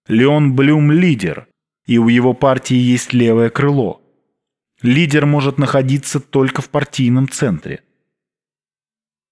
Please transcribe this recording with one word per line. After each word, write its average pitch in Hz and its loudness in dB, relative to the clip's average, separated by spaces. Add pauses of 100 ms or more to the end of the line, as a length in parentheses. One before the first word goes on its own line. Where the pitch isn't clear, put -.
Леон 139 2
Блюм – 147 2
лидер, 147 -2 (380)
и 117 0
у 117 2
его 123 2
партии 131 -2
есть 123 0
левое 117 2
крыло. 139 -2 (800)
Лидер 147 2
может 139 -2
находиться 139 -2
только 135 -2
в - -10
партийном 131 -2
центре. - -6 (1500)